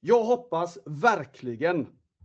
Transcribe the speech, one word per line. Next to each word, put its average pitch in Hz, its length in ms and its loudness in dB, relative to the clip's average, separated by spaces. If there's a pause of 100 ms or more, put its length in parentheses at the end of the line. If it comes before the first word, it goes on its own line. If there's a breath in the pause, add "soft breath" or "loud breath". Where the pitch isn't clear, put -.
Jag 226 180 4
hoppas 196 600 -2
verkligen 147 1000 -2 (360)